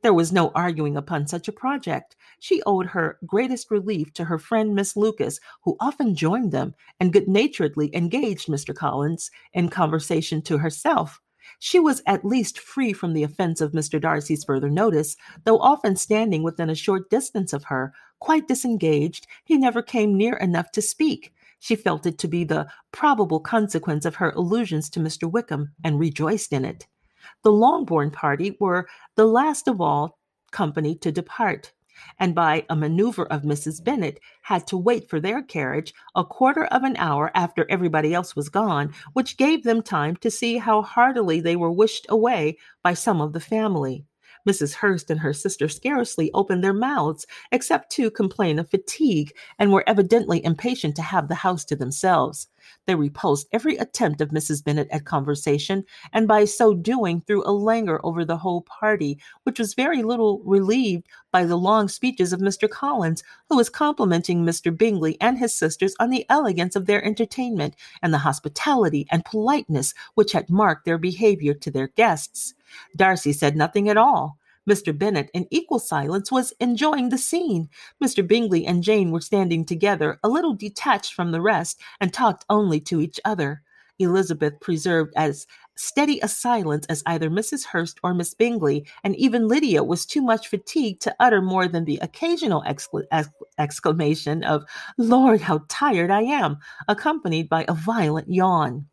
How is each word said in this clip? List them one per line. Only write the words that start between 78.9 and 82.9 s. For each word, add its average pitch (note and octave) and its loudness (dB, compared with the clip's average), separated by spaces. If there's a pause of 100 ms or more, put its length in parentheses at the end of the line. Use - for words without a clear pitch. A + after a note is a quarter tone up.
were E3 -2
standing E3+ 0
together, F3+ 0
a G#3 2
little D#4 0
detached G#3 -4
from E3+ -2
the E3 -2
rest, F3+ -2 (180)
and F#3 -2
talked A3+ 0
only G3+ 2
to D#3 -2